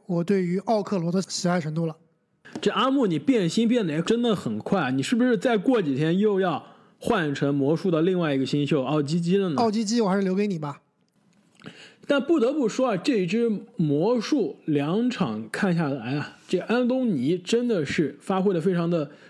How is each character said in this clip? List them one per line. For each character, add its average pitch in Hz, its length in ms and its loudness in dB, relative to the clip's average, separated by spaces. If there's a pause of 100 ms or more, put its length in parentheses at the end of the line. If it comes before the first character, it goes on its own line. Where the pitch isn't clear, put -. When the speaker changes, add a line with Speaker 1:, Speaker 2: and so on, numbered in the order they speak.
Speaker 1:
我 170 160 0
对 190 200 2
于 175 160 0
奥 214 220 0
克 196 160 -2
罗 165 140 -2
的 190 100 0
喜 - 260 -6
爱 175 140 2
程 156 120 -8
度 165 120 -2
了。 156 100 -6 (680)
Speaker 2:
这 196 100 2
阿 240 180 0
木， 269 180 2
你 165 100 0
变 202 320 2
心 226 180 2
变 226 180 2
得 156 160 -2
真 226 200 2
的 233 140 2
很 110 240 -6
快， 139 320 0
你 135 100 0
是 240 140 0
不 226 80 2
是 247 140 4
再 233 200 0
过 226 240 2
几 143 140 -2
天 160 220 0
又 202 220 2
要 170 240 0 (360)
换 165 340 0
成 143 200 0
魔 143 220 2
术 185 140 -2
的 160 120 2
另 180 180 2
外 156 140 0
一 135 40 0
个 135 80 0
新 147 200 0
秀 139 180 0
奥 151 180 0
基 147 180 -2
基 170 180 0
了 190 120 0
呢？ 135 120 0
Speaker 1:
奥 233 80 2
基 220 140 -2
基 226 180 0
我 196 80 2
还 185 60 2
是 202 60 0
留 185 120 0
给 208 140 0
你 185 100 -4
吧。 147 240 -10 (1200)
Speaker 2:
但 285 160 2
不 330 160 2
得 247 140 2
不 294 160 0
说 254 220 0
啊， 196 80 0
这 202 280 0
支 226 240 0 (280)
魔 165 420 2
术 214 460 -2
两 160 440 0
场 113 400 -4
看 185 240 0
下 165 140 0
来 131 280 -4
啊， 143 220 -8 (120)
这 180 100 0
安 247 260 0
东 254 240 0
尼 151 280 0
真 233 280 -2
的 196 200 0
是 - 340 -2
发 190 220 -2
挥 196 120 2
得 170 60 0
非 180 140 0
常 170 160 0
的 160 200 -2 (200)